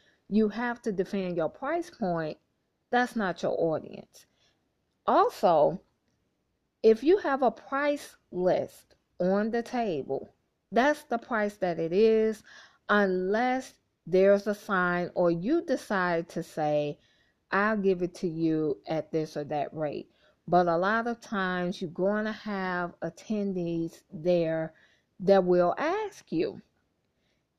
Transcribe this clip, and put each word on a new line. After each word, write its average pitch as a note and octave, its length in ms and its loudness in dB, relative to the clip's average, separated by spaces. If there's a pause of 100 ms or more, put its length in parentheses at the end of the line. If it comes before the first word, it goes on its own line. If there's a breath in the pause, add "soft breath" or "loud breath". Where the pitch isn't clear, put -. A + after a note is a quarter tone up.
(280 soft breath)
you G#3 220 2
have A#3+ 320 -6
to A3 100 -4
defend F#3 440 -4
your D#3+ 120 0
price E4 420 -6
point, E3 480 -4 (520)
that's B3 260 0
not F#3+ 260 -4
your - 160 -2
audience. - 680 -6 (800)
Also, F3+ 760 4 (1000)
if A#3 200 6
you F4+ 160 6
have C#4+ 240 -2
a A#3+ 80 4
price C#4+ 680 -4 (140)
list - 640 -2 (260)
on G3+ 300 0
the A#3 120 -2
table, G3 720 -6 (380)
that's C#4 320 2
the A#3 140 -4
price G#3 380 -4
that F3 220 -2
it E3 140 -2
is, A3 500 4 (460 loud breath)
unless G#3 840 0 (320)
there's G3 400 4
a G#3 80 -2
sign F3+ 600 0
or F3 160 2
you G#3 320 0
decide F3+ 680 -2
to E3 140 -6
say, D3+ 560 -2 (520)
"I'll G#3 260 2
give F#3+ 260 0
it F3 140 -4
to F#3 120 -4
you D#3+ 580 0
at D#3 260 -4
this D#3 240 -4
or D3+ 80 -6
that D3 300 -6
rate." D3+ 360 -8 (360 soft breath)
But F3 220 4
a E3 80 2
lot A3 300 0
of A#3 140 -6
times F3+ 600 -4
you're E3+ 100 -8
gonna G#3 420 -2
have F#3 680 -6
attendees E3+ 1000 -4 (100)
there D#3+ 640 0 (460 soft breath)
that G3 240 4
will F3 340 4
ask F#4+ 540 -6
you. D#3+ 280 -4 (1000)